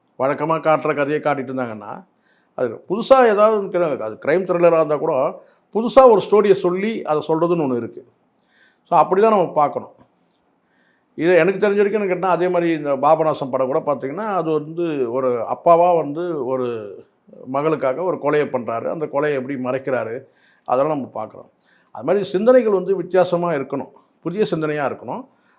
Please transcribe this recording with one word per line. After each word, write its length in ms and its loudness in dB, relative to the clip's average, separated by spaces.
வழக்கமா 420 0
காட்டுற 340 0
கதையை 260 -2
காட்டிட்டு 320 -4
இருந்தாங்கன்னா 520 -10
அது 340 -6
புதுசா 360 4
ஏதாவது 380 4
ஒண்ணு, 380 -2
அது 240 -8
கிரைம் 240 0
த்ரில்லரா 320 4
இருந்தா 160 0
கூட 180 -2
புதுசா 360 6
ஒரு 100 6
ஸ்டோரியை 220 4
சொல்லி 500 0
அதை 260 -2
சொல்றதுன்னு 360 0
ஒண்ணு 120 -2
இருக்கு. 300 -10
So 160 0
அப்படி 240 4
தான் 80 6
நம்ம 220 2
பார்க்கணும். 400 -2
இது 220 2
எனக்கு 220 4
தெரிஞ்ச 180 2
வரைக்கும் 240 2
என்ன 120 -2
கேட்டா, 160 -2
அதே 200 2
மாதிரி 240 0
இந்த 220 -4
பாபநாசம் 560 2
படம் 160 0
கூட 120 0
பார்த்தீங்கன்னா, 480 -4
அது 100 -4
வந்து 640 -4
ஒரு 180 0
அப்பாவா 560 4
வந்து 500 -4
ஒரு 200 -4
மகளுக்காக 520 -2
ஒரு 180 -4
கொலையை 240 0
பண்றாரு, 440 -6
அந்த 160 -6
கொலையை 280 -2
எப்படி 300 -6
மறைக்கிறாரு, 560 -4
அதெல்லாம் 320 0
நம்ம 280 -8
பார்க்குறோம். 240 -20
அது 140 -14
மாதிரி 200 0
சிந்தனைகள் 560 2
வந்து 160 -2
வித்தியாசமா 560 0
இருக்கணும், 380 -6
புதிய 280 -2
சிந்தனையா 400 -2
இருக்கணும். 340 -10